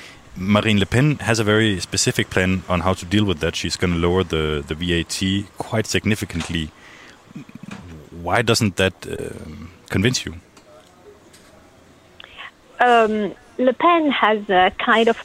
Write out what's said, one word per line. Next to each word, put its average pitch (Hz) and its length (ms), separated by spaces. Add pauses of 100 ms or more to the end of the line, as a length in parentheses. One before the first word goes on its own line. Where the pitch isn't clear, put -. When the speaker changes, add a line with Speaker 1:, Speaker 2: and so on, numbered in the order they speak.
(380)
Speaker 1:
Marine 104 420
Le 95 60
Pen 139 320
has 113 220
a 113 40
very 104 380
specific - 480
plan 92 400
on 90 120
how 92 120
to 92 120
deal 101 200
with 85 140
that. 80 140
She's - 220
gonna 87 220
lower 87 260
the, 78 420
the 78 100
V 87 180
A 85 100
T 98 440 (100)
quite - 300
significantly. 85 840 (1500)
Why 92 220
doesn't 107 340
that, 95 160 (140)
um, 82 640 (180)
convince 117 360
you? 80 100 (2500)
Speaker 2:
Um, 214 560 (220)
Le 254 160
Pen 320 380
has 214 380
a 185 280
kind 226 320
of 226 160